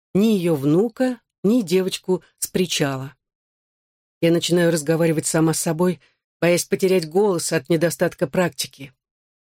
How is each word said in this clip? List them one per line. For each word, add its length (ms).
ни 120
ее 280
внука, 680
ни 200
девочку 600
с 80
причала. 680
Я 120
начинаю 400
разговаривать 540
сама 260
с 80
собой, 400
боясь 240
потерять 440
голос 440
от 160
недостатка 580
практики. 680